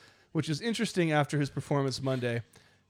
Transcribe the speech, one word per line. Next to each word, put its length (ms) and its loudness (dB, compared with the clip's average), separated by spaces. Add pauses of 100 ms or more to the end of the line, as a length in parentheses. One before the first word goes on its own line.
(320)
which 180 -2
is 100 -2
interesting 500 0
after 300 2
his 100 0
performance 520 -2
Monday. 400 -2 (480)